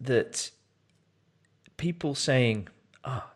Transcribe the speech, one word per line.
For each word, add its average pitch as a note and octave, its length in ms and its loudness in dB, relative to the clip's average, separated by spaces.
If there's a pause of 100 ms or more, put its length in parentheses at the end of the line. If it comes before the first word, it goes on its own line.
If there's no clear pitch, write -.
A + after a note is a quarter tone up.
that - 500 0 (1300)
people E3 360 -2
saying, A#2+ 540 2 (360)
"Ah, C3 320 -8